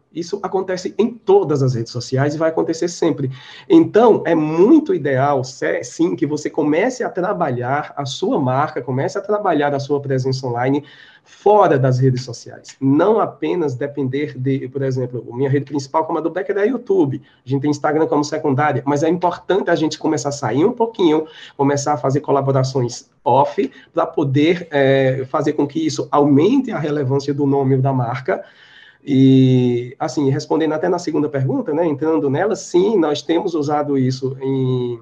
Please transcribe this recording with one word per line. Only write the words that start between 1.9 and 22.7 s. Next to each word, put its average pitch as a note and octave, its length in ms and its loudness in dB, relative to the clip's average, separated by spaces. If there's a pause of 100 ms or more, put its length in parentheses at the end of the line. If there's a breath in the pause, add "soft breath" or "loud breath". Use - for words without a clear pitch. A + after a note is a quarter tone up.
sociais C3+ 420 -2
e D#3 60 -6
vai D#3+ 100 2
acontecer E3 380 -2
sempre. C#3+ 420 -2 (400 loud breath)
Então, G#3 560 6
é E3 80 2
muito F3 640 4
ideal, C#3 480 0
sé-, - 400 -6
sim, F3+ 320 -2
que E3 100 -2
você D3 240 -4
comece E3+ 540 0
a F3+ 60 -4
trabalhar D3+ 840 -4
a C#3+ 80 -6
sua F#3+ 360 -4
marca, C#3 420 -2
comece C#3 360 -4
a G3 40 -6
trabalhar E3+ 540 0
a C#3 40 0
sua C3+ 220 -2
presença C3 460 -2
online C3 360 -2 (400 loud breath)
fora F#3+ 560 4
das C3 200 2
redes B2+ 240 2
sociais. - 580 -16
Não E3 380 4
apenas D#3 560 -2
depender C#3 640 -6
de, C3+ 300 -2
por C3+ 140 -6
exemplo, B2+ 420 -4 (100)
minha C3 160 -2
rede C3+ 160 0
principal, D3+ 400 -4
como E3+ 120 -4
a D#3 40 -4
do D#3+ 80 -2
Becker, F#3+ 280 -4
é G3+ 80 0
YouTube. G3 560 0 (240 soft breath)
A B2 40 -10
gente C3+ 120 -2
tem D3 100 0
Instagram D3+ 360 0
como D3+ 160 0
secundária, D3 600 -2
mas C#3+ 180 0
é D#3+ 60 2
importante F3 600 -2
a E3+ 60 2
gente D3+ 220 -2
começar D3+ 320 -2
a C3+ 40 -6
sair C3 320 0
um A#3+ 80 2
pouquinho, F3 520 0 (300 loud breath)
começar C#3+ 380 0
a - 40 -2
fazer C#3 240 0
colaborações C3 880 0 (140)